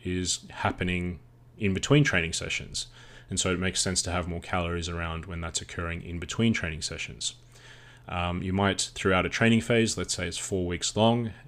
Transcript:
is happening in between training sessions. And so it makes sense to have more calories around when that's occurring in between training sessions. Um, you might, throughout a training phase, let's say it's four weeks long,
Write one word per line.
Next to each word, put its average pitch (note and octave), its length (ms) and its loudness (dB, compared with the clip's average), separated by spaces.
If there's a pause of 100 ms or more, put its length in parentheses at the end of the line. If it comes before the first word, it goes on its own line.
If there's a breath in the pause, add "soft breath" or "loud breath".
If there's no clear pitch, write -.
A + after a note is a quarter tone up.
is F2+ 440 -2
happening F2+ 680 -2 (400)
in G2 160 0
between C#3 280 6
training F2 300 2
sessions. - 560 -6 (420 loud breath)
And F#2 80 -4
so F#2+ 140 2
it F2 60 0
makes F#2 220 0
sense F#2 220 0
to F2+ 80 -4
have F2 160 0
more F2 140 -4
calories E2+ 480 -2
around E2 380 -6
when E2+ 140 -8
that's E2 200 -6
occurring E2+ 420 -8
in E2+ 160 -8
between A2+ 340 2
training D#2+ 300 -4
sessions. - 520 -8 (760 loud breath)
Um, F2 340 -2
you F#2 100 -2
might, G2 420 2
throughout F#2 320 4
a - 20 0
training A2+ 320 4
phase, A2+ 360 2
let's F2+ 160 -2
say F2+ 140 -2
it's E2+ 120 -6
four F#2 280 -2
weeks F2 300 -2
long, A2+ 340 4 (180)